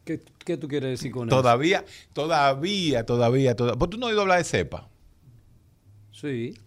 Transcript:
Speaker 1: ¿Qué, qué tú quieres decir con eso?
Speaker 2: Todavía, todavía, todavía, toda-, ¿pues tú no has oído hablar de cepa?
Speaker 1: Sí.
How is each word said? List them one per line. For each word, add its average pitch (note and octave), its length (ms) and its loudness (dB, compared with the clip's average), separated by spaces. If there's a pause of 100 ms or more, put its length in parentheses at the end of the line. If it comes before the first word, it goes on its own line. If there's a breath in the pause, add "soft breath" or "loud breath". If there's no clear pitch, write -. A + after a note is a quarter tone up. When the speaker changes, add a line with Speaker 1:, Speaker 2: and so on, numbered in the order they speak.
Speaker 1:
¿Qué, D#3+ 140 -8 (200)
qué E3+ 140 -6
tú C#3+ 120 -10
quieres C3+ 200 -4 (100)
decir B2 140 -8
con A#2+ 160 -6
eso? C3 80 4
Speaker 2:
Todavía, C3 480 4 (300 loud breath)
todavía, D3 880 0
todavía, A#2+ 500 2
toda-, A#2+ 240 0
¿pues F3 120 -2
tú A3 80 -8
no B3+ 80 -6
has A3+ 60 -2
oído G#3 100 2
hablar F#3 160 4
de E3+ 60 0
cepa? E2 440 -4 (1200)
Speaker 1:
Sí. C3+ 420 -8 (120)